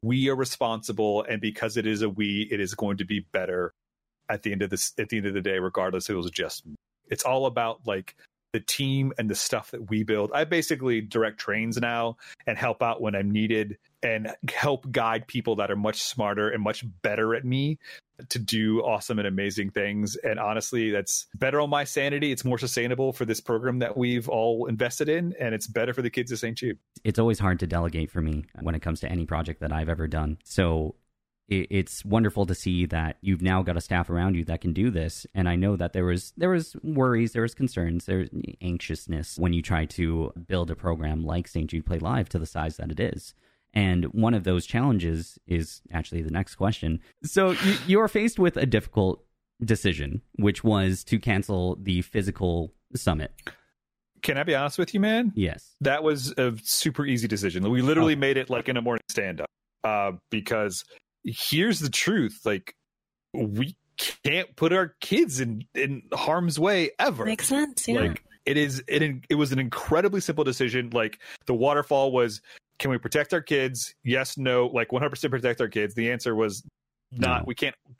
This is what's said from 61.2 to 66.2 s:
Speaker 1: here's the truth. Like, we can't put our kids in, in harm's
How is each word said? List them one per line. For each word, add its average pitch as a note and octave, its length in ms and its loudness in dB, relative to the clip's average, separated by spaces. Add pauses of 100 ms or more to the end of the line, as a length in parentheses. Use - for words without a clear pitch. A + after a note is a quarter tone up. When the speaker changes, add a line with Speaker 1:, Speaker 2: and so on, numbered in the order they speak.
Speaker 1:
here's D#3+ 560 0
the C#3+ 120 -4
truth. C#3 540 0
Like, G2+ 300 -2 (600)
we A2+ 420 -2 (460)
can't E3 320 0
put D#3+ 180 2
our F#3 260 2
kids G3 400 2
in, A#2 240 -2 (120)
in C#3 260 -2 (100)
harm's D#3+ 460 0